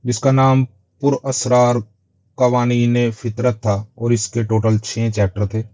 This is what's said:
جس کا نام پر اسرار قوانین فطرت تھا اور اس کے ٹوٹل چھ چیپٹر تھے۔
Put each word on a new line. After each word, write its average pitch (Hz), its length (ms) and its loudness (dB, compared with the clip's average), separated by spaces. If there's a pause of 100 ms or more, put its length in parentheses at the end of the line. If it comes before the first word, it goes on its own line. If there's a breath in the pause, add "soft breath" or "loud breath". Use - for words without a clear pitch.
جس 120 160 -2
کا 135 120 2
نام 131 340 4 (360)
پر 139 120 2 (100)
اسرار 123 520 0 (640)
قوانین 120 600 2 (140)
فطرت 117 500 -4
تھا 104 240 -2 (100)
اور 117 160 -2
اس 113 180 0
کے 117 140 -4
ٹوٹل 110 340 0
چھ 113 380 -4
چیپٹر 101 300 -2
تھے۔ 110 180 -6 (100)